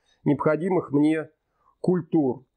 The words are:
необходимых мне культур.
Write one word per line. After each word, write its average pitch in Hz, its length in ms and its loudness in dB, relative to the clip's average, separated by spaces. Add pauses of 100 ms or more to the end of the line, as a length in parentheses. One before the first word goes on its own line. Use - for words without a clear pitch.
(240)
необходимых 156 720 -2
мне 151 360 0 (520)
культур. 165 640 0 (120)